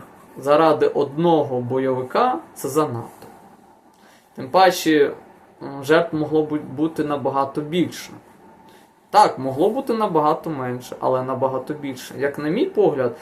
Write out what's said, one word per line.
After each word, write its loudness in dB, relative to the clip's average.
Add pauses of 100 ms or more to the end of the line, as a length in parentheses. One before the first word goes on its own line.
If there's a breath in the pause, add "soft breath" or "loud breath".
(380)
заради 4
одного 2
бойовика — 0 (160)
це -8
занадто. -4 (1080 soft breath)
Тим -12
паче, 4 (500)
м, -12
жертв 2
могло 0
бу-, -2 (180)
бути -2
набагато -2
більше. -4 (1000 soft breath)
Так, 4
могло 0
бути -2
набагато 0
менше, -8
але 0
набагато -4
більше. -10
Як -4
на -4
мій 0
погляд, 0